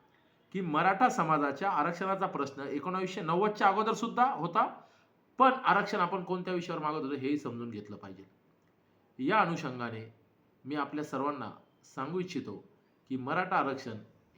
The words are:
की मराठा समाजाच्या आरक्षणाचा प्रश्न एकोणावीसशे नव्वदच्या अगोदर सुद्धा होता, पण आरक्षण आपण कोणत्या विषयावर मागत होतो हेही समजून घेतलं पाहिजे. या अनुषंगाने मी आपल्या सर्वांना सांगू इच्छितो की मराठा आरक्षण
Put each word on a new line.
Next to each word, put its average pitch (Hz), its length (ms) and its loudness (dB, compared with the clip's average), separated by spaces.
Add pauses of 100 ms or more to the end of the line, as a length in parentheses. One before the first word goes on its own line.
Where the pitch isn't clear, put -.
(520)
की 190 80 -4
मराठा 185 480 4
समाजाच्या 160 640 2
आरक्षणाचा 180 560 0
प्रश्न 139 340 -4
एकोणावीसशे 180 600 -4
नव्वदच्या 196 480 4
अगोदर 214 240 2
सुद्धा 240 400 2
होता, 208 480 0 (580)
पण 254 140 10
आरक्षण 196 460 2
आपण 180 260 2
कोणत्या 180 300 -2
विषयावर 170 280 -2
मागत 156 120 0
होतो 139 200 -4
हेही 139 240 0
समजून 120 320 -6
घेतलं 104 260 -10
पाहिजे. 98 280 -16 (1000)
या 208 160 4
अनुषंगाने 123 760 -2 (500)
मी 135 100 -8
आपल्या 147 300 -4
सर्वांना 135 460 -4 (340)
सांगू 156 360 -6
इच्छितो 127 440 -8 (440)
की 131 80 -4
मराठा 175 400 -2
आरक्षण 131 400 -2 (420)